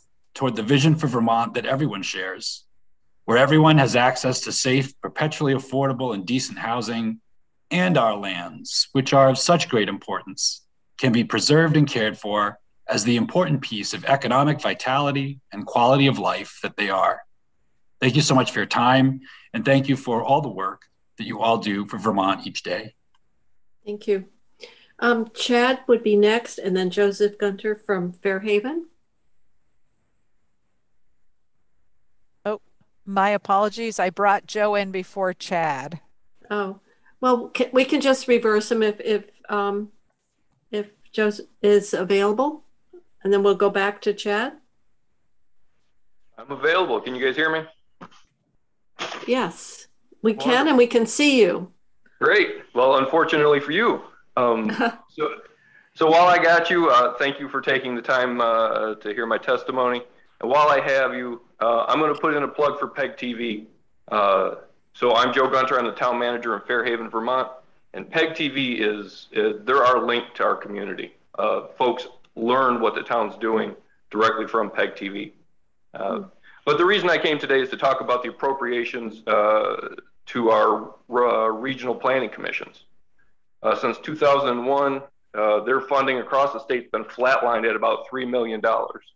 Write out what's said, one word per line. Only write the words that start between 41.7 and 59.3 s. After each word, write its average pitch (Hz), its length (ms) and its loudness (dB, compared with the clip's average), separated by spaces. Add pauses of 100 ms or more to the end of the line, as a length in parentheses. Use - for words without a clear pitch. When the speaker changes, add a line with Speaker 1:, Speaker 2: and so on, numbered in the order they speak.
Speaker 2:
available. 202 720 0 (580)
And 196 100 0
then 202 100 4
we'll 202 120 4
go 196 160 2
back 202 320 -2
to 208 120 -2
Chad. 214 400 -4 (1800)
Speaker 4:
I'm 123 120 -14
available. 147 500 0
Can 123 140 -8
you 127 100 -4
guys 131 120 0
hear 160 140 0
me? 160 160 -4 (1600)
Speaker 2:
Yes, - 640 -4 (340)
we 226 100 2
can, 226 160 -4
Speaker 4:
Wonderful. 262 200 4
Speaker 2:
and 269 100 6
we 240 80 8
can 233 200 2
see 277 340 4
you. 185 300 2 (500)
Speaker 4:
Great. 202 420 2 (120)
Well, 131 220 4
unfortunately 147 640 2
for 143 120 -6
you. 202 300 0 (340)
Um, 117 340 2
Speaker 2:
<laughs> - 400 -4
Speaker 4:
so, - 240 -6 (600)
so 160 160 2
while 170 160 8
I 175 160 6
got 170 280 4
you, 170 180 2
uh, 123 300 4
thank 139 200 -2
you 139 100 -10
for 135 120 -6
taking 131 340 -2
the 117 80 -6
time, 123 380 0
uh, 113 560 0
to 107 160 -8
hear 117 140 -4
my 110 120 0